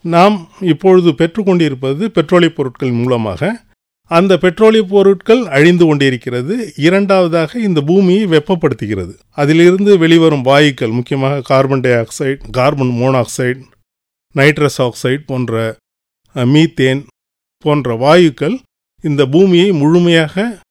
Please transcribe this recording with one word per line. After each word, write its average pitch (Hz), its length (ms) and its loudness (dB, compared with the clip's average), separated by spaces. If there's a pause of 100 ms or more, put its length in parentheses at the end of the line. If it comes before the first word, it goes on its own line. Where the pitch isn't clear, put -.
நாம் 175 460 0 (120)
இப்பொழுது 180 500 2
பெற்றுக்கொண்டிருப்பது 160 920 -2
பெட்ரோலிய 175 440 0
பொருட்கள் 131 420 -6
மூலமாக. 120 720 -4 (440)
அந்த 180 300 2
பெட்ரோலிய 220 440 2
பொருட்கள் 196 640 0
அழிந்து 170 400 2
கொண்டிருக்கிறது. 139 920 -4
இரண்டாவதாக 180 840 0
இந்த 185 220 -2
பூமியை 185 440 2
வெப்பப்படுத்துகிறது. 147 960 -4 (100)
அதிலிருந்து 180 680 2
வெளிவரும் 165 460 2
வாயுக்கள், 135 480 0
முக்கியமாக 135 500 -4
கார்பன் 135 380 0
டை 123 120 -2
ஆக்சைடு, 131 600 -4
கார்பன் 135 360 -2
மோனாக்சைடு, 127 760 -2 (760)
நைட்ரஸ் 147 420 0
ஆக்சைடு 135 480 -4
போன்ற, 113 520 -6 (580)
அ, 127 100 -2
மீத்தேன் 139 600 0 (520)
போன்ற 139 380 -2
வாயுக்கள் 151 640 2 (420)
இந்த 147 240 0
பூமியை 180 460 2
முழுமையாக 170 880 0 (120)